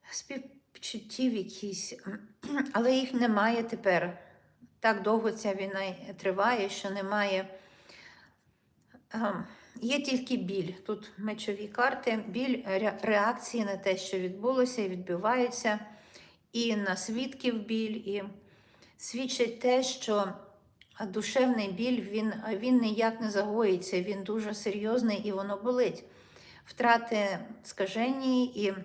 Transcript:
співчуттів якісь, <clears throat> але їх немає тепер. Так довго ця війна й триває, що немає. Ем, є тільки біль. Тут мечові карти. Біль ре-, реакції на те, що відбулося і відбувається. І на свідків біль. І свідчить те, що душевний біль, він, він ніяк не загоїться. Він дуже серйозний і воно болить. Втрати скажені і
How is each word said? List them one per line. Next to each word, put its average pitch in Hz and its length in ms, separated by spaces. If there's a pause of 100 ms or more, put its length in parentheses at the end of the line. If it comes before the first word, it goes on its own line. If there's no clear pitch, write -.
(120)
співчуттів - 1200
якісь, 196 580 (420)
<clears throat> 277 380
але 240 200
їх 262 200
немає 233 500
тепер. 180 540 (640)
Так 214 220
довго 220 300
ця 214 220
війна 196 300
й 185 340
триває, 196 520
що 202 200
немає. 196 580 (1600)
Ем, 208 340 (300)
є 269 260
тільки 254 360
біль. 185 340 (140)
Тут - 320
мечові 208 500
карти. 233 600
Біль 240 380
ре-, 196 360
реакції 220 640
на 196 120
те, 190 200
що 190 220
відбулося 240 640
і 196 80
відбувається. 214 920 (720)
І 233 240
на 196 200
свідків 233 680
біль. 220 300
І 202 280 (720)
свідчить 240 640
те, 254 240
що 208 440 (800)
душевний 220 640
біль, 233 300
він, 208 320 (160)
він 240 320
ніяк 226 400
не 220 80
загоїться. 202 720
Він 196 220
дуже 214 300
серйозний 214 640
і 214 140
воно 196 260
болить. 240 460 (600)
Втрати 226 760 (240)
скажені 254 840
і 202 280 (120)